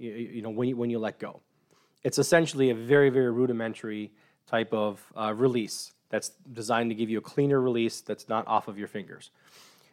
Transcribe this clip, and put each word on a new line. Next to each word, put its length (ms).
y-, 80
y-, 240
you 80
know, 80
when 200
you, 100
when 100
you 100
let 200
go. 220
It's 160
essentially 520
a 40
very, 360
very 200
rudimentary 800
type 260
of, 320
uh, 200
release 580
that's 220
designed 360
to 40
give 160
you 80
a 20
cleaner 400
release 400
that's 300
not 160
off 200
of 120
your 100
fingers. 420